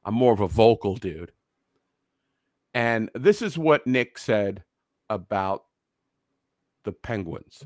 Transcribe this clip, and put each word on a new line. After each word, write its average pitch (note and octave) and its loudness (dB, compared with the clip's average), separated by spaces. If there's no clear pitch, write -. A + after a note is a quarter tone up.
I'm G#2 -4
more A#2+ 6
of G#2 0
a G2 2
vocal G#2+ 4
dude. E2+ -10
And A#2 -2
this F#3+ 2
is F3 -6
what D#3 2
Nick B2+ 0
said G2+ -2
about G2 -4
the G#2 -8
Penguins. - -10